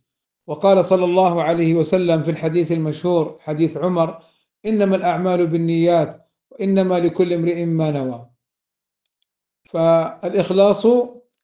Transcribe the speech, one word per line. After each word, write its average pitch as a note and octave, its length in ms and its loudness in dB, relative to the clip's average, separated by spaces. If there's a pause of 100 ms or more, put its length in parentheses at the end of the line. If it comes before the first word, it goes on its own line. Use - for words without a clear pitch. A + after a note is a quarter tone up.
(460)
وقال F#3 380 2
صلى F3+ 200 2
الله F3 380 2
عليه E3 320 0
وسلم E3+ 480 0
في D3+ 80 -4
الحديث D#3+ 420 -2
المشهور D#3+ 680 -2
حديث D#3 360 -2
عمر: E3 420 -2 (480)
"إنما G3+ 300 0
الأعمال F3+ 500 0
بالنيات E3 840 0 (220)
وإنما F#3+ 500 0
لكل F3 320 0
امرئ E3+ 320 -2
ما D#3+ 260 -2
نوى". B2+ 360 -6 (1400)
فالإخلاص F3+ 1200 0 (580)